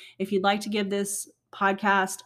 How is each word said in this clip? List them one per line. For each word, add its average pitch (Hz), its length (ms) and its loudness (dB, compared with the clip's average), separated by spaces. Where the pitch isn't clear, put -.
If 196 120 -4
you'd 190 120 2
like 202 180 2
to 208 80 -8
give 202 220 -2
this 202 360 -4
podcast, 196 760 2